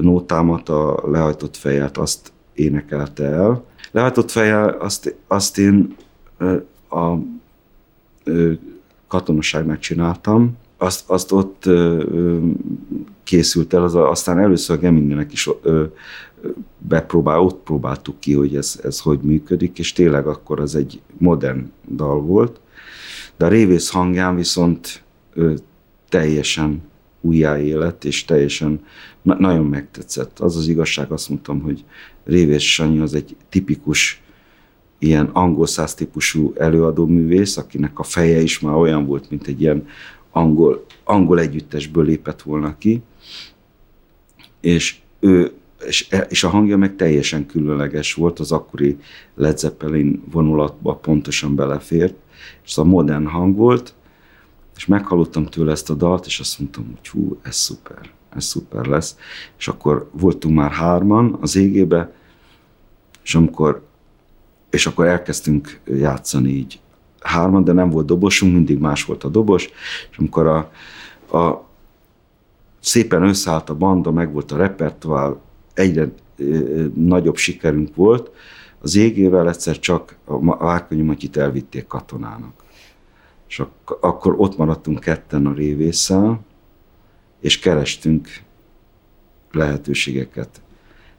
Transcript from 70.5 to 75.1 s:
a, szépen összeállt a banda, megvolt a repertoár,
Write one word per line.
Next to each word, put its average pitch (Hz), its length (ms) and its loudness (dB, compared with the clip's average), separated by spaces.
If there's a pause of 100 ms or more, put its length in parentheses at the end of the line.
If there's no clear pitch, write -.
a, 82 280 0 (1120)
szépen 90 440 2
összeállt 92 460 0
a 76 60 -6
banda, 90 360 2
megvolt 76 400 -4
a 71 60 -6
repertoár, 76 760 -2 (400)